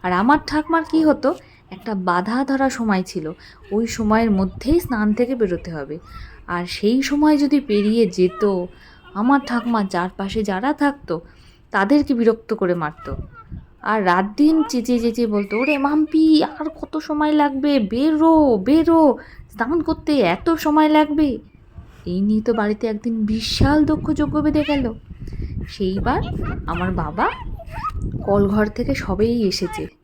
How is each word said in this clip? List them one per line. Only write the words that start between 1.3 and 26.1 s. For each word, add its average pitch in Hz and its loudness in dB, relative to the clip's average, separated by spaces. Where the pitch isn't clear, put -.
একটা 214 -8
বাধা 190 -2
ধরা 269 0
সময় 214 0
ছিল, 160 -8
ওই 226 0
সময়ের 220 0
মধ্যেই 196 0
স্নান 214 -2
থেকে 247 0
বেরোতে 180 -4
হবে। 151 -10
আর 175 -6
সেই 233 0
সময় 294 4
যদি 285 2
পেরিয়ে 214 2
যেত, 185 0
আমার 247 2
ঠাকমা 233 -2
চারপাশে 190 -4
যারা 208 -2
থাকতো 285 -2
তাদেরকে 269 2
বিরক্ত 226 0
করে 180 0
মারতো। 151 -6
আর 214 -2
রাত 185 4
দিন 311 4
চেঁচিয়ে 247 -2
চেঁচিয়ে 233 0
বলতো, 208 -2
"ওরে 277 0
মাম্পি, 311 4
আর 302 -6
কত 311 -8
সময় 302 -2
লাগবে? 285 2
বেরো, 302 4
বেরো, 302 4
স্নান 254 -2
করতে 302 0
এত 196 2
সময় 311 2
লাগবে।" 302 2
এই 180 -4
নিয়ে 214 2
তো 220 0
বাড়িতে 214 -2
একদিন 220 -4
বিশাল 269 2
দক্ষ 311 -2
যজ্ঞ 294 -2
বেঁধে 294 0
গেল। 269 -2
সেইবার 202 -4